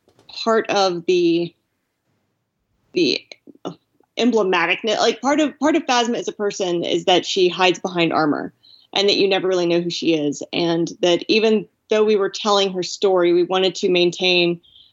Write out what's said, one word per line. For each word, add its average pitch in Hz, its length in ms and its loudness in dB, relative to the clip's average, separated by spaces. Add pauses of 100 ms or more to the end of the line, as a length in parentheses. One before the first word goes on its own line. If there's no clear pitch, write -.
(280)
part 220 420 -2
of 185 360 0
the, 170 460 2 (1400)
the 147 260 0 (960)
emblematic, 185 680 0
like, 226 360 0
part 285 200 0
of, 294 180 -2
part 302 180 0
of 294 80 -4
Phasma 240 320 0
as - 120 -6
a - 40 -6
person 180 520 -4
is 170 200 -2
that 180 220 2
she 185 220 2
hides 190 300 0
behind 175 340 -2
armor, 151 400 -2 (420)
and 196 140 2
that 196 80 2
you 196 120 2
never 185 180 0
really 180 200 0
know 170 140 2
who 175 100 -4
she 165 240 0
is, 147 280 -2 (100)
and 170 480 -2
that 175 280 2
even 214 380 2 (240)
though 214 140 2
we 214 120 2
were 190 140 0
telling 202 420 0
her 185 100 -4
story, 175 500 0
we 175 100 2
wanted 185 320 0
to 202 160 -2
maintain, 175 680 0 (320)